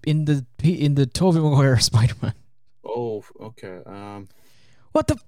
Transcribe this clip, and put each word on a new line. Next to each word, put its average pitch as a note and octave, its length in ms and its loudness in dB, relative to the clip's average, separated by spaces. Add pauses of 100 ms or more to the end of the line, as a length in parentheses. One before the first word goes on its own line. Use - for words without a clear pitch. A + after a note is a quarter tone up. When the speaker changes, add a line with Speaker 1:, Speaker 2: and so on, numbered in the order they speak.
Speaker 1:
in D3+ 200 0
the, C#3+ 180 0 (180)
in D3 320 2
the C#3 120 2
Tobey E3+ 340 2
Maguire C#3 380 4
<laughs> - 20 0
Spider-Man. - 540 0 (500)
Speaker 2:
Oh, A2+ 400 -6 (160)
okay. G2 460 -16
Um, G2+ 420 -14 (640)
Speaker 1:
What D#4 160 0
the, C4+ 200 -2